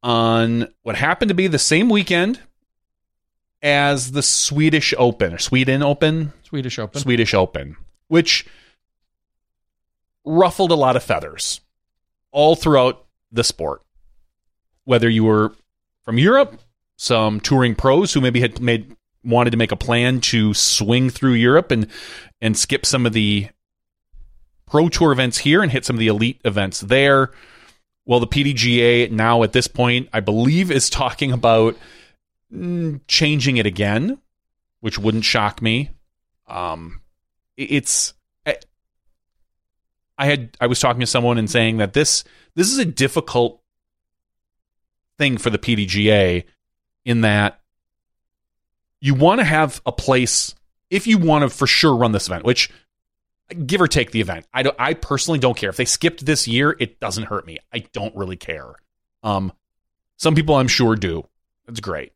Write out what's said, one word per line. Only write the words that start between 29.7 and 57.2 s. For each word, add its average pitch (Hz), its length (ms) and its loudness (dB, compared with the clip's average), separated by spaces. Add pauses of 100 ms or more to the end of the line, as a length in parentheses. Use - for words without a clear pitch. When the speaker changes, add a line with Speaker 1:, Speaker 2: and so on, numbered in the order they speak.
Speaker 1:
I 113 80 -2
believe, 127 500 0
is 135 180 0
talking 131 440 -4
about, 113 440 2 (760)
mm, 170 540 -6
changing 143 480 0
it 107 100 0
again, 104 520 -2 (600)
which - 180 -8
wouldn't 107 280 -2
shock 104 360 -2
me. 117 300 -2 (560)
Um, 82 540 -10 (580)
i-, 139 100 -8
it's, - 460 -4 (320)
I, 151 120 -4 (1600)
I 139 100 -2
had, 139 340 -4
I 123 80 0
was 123 100 0
talking 123 220 0
to 120 60 -2
someone 120 300 2
and 110 140 -2
saying 113 280 2
that 101 160 -2
this, - 280 0 (320)
this 185 160 0
is 269 80 -2
a 247 60 0
difficult 131 760 -2 (1600)
thing 135 180 0
for 117 140 -2
the 104 80 -2
P - 160 -2
D 104 120 -2
G 104 260 2
A 90 320 2 (600)
in 117 180 0
that 104 380 0 (1400)
you 139 140 0
wanna 180 280 4
have 156 420 0
a 123 60 -4
place, - 640 -2 (360)
if 196 180 -4
you 220 100 4
wanna 151 300 2
for - 180 -4
sure 147 300 2
run 117 160 2
this 98 160 -2
event, 87 160 -8
which - 260 0 (920)
give 180 160 -2
or 175 60 4
take 135 240 0
the 113 100 -2
event. 87 320 -6
I 131 120 -4
don't, 139 120 -2
I 139 180 -2
personally 156 440 -4
don't 127 180 0
care. 101 140 -6
If 92 60 -12
they 127 80 -2
skipped 160 420 -4
this 147 220 -2
year, 135 320 0
it - 180 -6
doesn't 104 280 -8